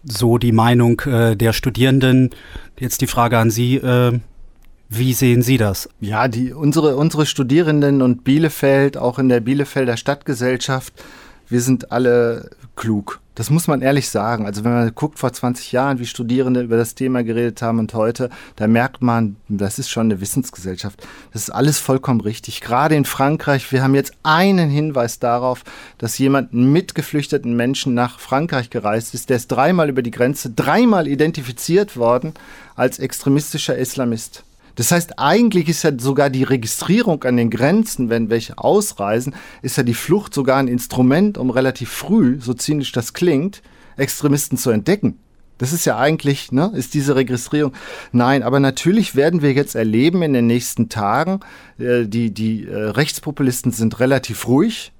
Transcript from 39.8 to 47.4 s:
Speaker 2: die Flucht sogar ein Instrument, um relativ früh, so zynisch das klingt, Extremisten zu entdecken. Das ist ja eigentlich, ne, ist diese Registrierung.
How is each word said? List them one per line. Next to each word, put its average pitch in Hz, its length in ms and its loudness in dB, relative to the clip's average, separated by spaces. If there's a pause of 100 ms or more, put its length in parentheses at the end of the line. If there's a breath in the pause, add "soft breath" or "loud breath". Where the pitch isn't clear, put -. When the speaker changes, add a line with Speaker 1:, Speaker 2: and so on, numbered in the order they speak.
Speaker 2:
die 120 100 0
Flucht 202 400 -2
sogar 131 240 2
ein 135 100 2
Instrument, 127 680 2
um 127 120 -2
relativ 127 400 -2
früh, 147 520 0
so 120 120 -4
zynisch 143 380 -4
das - 220 -4
klingt, 175 480 0 (340 soft breath)
Extremisten 139 600 -2
zu 120 140 0
entdecken. 113 460 0 (420)
Das 127 120 -2
ist 165 140 -2
ja 113 120 0
eigentlich, 143 540 0
ne, 165 240 2
ist 135 180 -6
diese 139 220 0
Registrierung. 131 560 0 (400 loud breath)